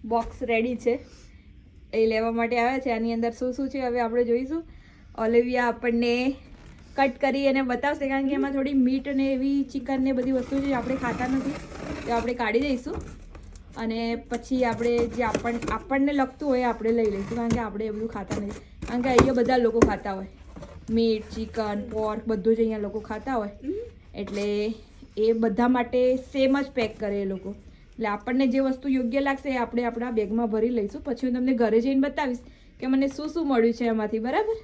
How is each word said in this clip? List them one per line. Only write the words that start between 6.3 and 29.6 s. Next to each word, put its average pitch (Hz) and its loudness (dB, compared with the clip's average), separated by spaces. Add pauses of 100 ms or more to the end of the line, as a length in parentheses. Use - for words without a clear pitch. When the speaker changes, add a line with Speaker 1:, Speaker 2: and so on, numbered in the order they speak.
Speaker 1:
કટ 277 2
કરી 277 2
અને 269 4
બતાવશે, 277 0
કારણ 269 0
કે 277 0
એમાં 269 0
થોડી 277 0
મીટ 269 2
અને 269 2
એવી 277 0
ચિકન 262 -2
ને 269 2
બધી 254 0
વસ્તુ 262 0
છે, 277 -2
જે 277 0
આપણે 254 0
ખાતા 247 -2
નથી, 269 0 (540)
એ 233 -2
આપણે 233 0
કાઢી 226 0
દઈશું. 277 -2 (840)
અને 226 -2
પછી 247 -2
આપણે 233 2
જે 233 0
આપણ-, 226 -2
આપણને 269 0
લગતું 277 0
હોય, 247 2
આપણે 226 0
લઈ 233 4
લઈશું, 202 -2
કારણ 233 -2
કે 240 2
આપણે 214 -4
એ 214 -4
બધું 220 -6
ખાતા 202 -8
નથી. 202 -6 (380)
કારણ 240 -2
કે 262 0
અહીંયા 247 8
બધા 247 4
લોકો 226 2
ખાતા 202 -4
હોય, 190 -8 (640)
મીટ, 226 -2 (120)
ચિકન, 214 -6 (100)
પોર્ક, 214 -4
બધું 220 2
જ 226 -6
અહીંયા 220 2
લોકો 208 -6
ખાતા 220 -8
હોય. 208 -2 (140)
Speaker 2:
હમ. 302 -6 (420)
Speaker 1:
એટલે 208 -2 (440)
એ 220 4
બધા 226 2
માટે 247 2
સેમ 269 2
જ 269 0
પેક 220 -2
કરે 202 0
એ 196 -2
લોકો. 190 -4
એટલે - -8
આપણને 247 2
જે 254 4
વસ્તુ 269 0
યોગ્ય 262 2
લાગશે, 277 0
એ 262 0
આપણે 233 0